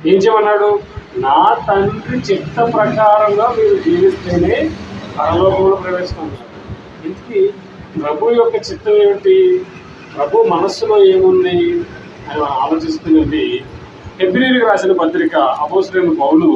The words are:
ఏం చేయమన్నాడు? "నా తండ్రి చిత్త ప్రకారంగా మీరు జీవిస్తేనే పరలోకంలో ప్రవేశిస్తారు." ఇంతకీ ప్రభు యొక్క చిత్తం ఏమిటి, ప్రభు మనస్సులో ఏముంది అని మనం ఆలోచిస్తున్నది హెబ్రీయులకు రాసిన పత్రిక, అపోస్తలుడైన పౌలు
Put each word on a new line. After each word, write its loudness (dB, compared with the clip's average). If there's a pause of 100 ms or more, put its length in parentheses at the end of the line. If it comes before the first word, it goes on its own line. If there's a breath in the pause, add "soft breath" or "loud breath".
ఏం 4
చేయమన్నాడు? 2 (480)
"నా 0 (300)
తండ్రి -2
చిత్త -4
ప్రకారంగా 2 (120)
మీరు 2
జీవిస్తేనే 0 (640)
పరలోకంలో 2
ప్రవేశిస్తారు." -8 (680)
ఇంతకీ -6 (640)
ప్రభు -2
యొక్క 2
చిత్తం -4
ఏమిటి, 4 (800)
ప్రభు 0
మనస్సులో 0
ఏముంది 4 (680)
అని -8
మనం -2 (100)
ఆలోచిస్తున్నది -2 (580)
హెబ్రీయులకు 0
రాసిన 0
పత్రిక, -2
అపోస్తలుడైన 0
పౌలు 2